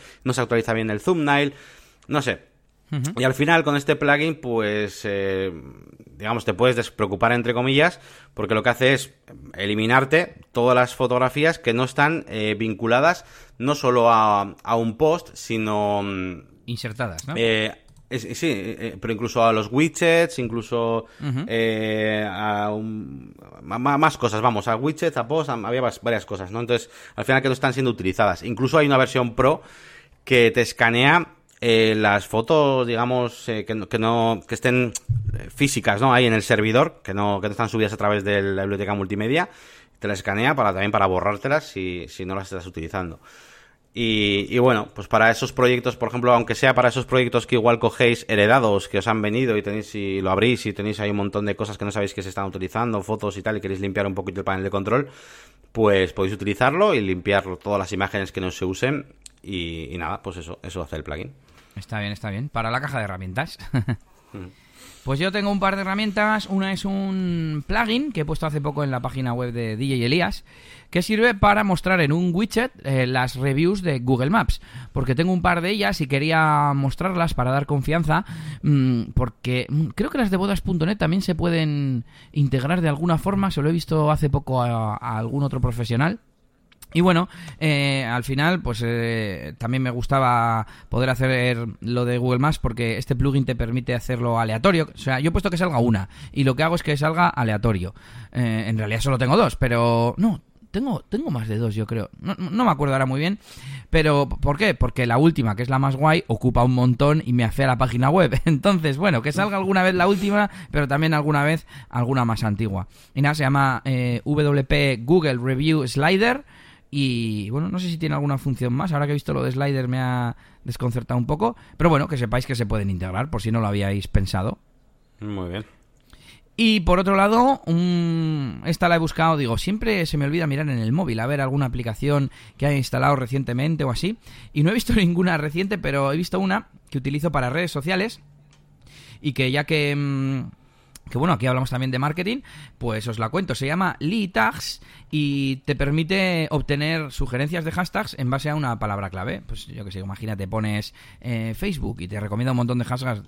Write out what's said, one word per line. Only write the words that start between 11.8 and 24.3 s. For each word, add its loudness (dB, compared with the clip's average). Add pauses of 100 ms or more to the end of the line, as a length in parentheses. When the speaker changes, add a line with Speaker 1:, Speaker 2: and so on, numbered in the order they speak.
Speaker 1:
están, 0
eh, -2
vinculadas 0 (320)
no -2
solo 4
a, 4
a -2
un -2
post, 0
sino, -2
mm, -6 (240)
Speaker 2:
Insertadas, -8
¿no? -10
Speaker 1:
eh, 0 (380)
es, -8 (100)
sí, -2
eh, -8
pero -4
incluso -2
a 6
los -2
widgets, 2
incluso, -4 (120)
Speaker 2:
Ujú. -4
Speaker 1:
eh, -2
a -2
un, -10 (280)
ma-, -6
ma-, 2
más 2
cosas, 0